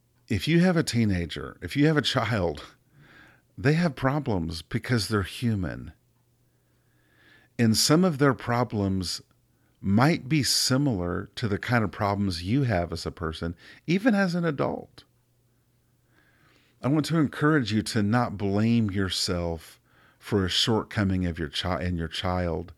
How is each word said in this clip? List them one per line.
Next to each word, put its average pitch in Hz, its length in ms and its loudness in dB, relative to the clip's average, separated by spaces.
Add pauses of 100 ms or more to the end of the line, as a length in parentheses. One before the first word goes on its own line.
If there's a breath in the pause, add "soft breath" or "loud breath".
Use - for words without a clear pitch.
(280)
if 104 180 -4
you 165 140 4
have 180 160 4
a 160 80 2
teenager, 87 760 -2
if - 160 -8
you 143 100 4
have 156 100 4
a 143 60 2
child, 101 600 0 (960 soft breath)
they 135 160 2
have 170 220 0
problems 104 640 -2
because 113 460 -2
they're 107 140 0
human. 85 680 -4 (1700 soft breath)
And 110 180 4
some 160 280 4
of 160 140 0
their 139 140 6
problems 104 880 -2 (600)
might 123 480 2
be 147 140 2
similar 101 920 0
to - 120 -6
the 98 120 -2
kind 117 260 0
of 90 60 -2
problems 101 520 -2
you 117 200 0
have 87 300 0
as 80 120 -8
a 80 60 -4
person, 85 440 -6 (320 loud breath)
even 202 280 2
as 190 200 0
an 175 100 -2
adult. - 600 -4 (1800 soft breath)
I 120 60 0
want 143 180 2
to 165 120 0
encourage 143 540 2
you 110 100 2
to - 200 -2
not 107 360 0
blame 107 520 2
yourself 87 880 -4 (400 soft breath)
for 98 260 0
a 90 60 0
shortcoming 98 760 0
of 85 120 -4
your 80 100 -4
chi-, 87 340 -4
in 90 140 -2
your 82 120 -4
child, 90 680 -4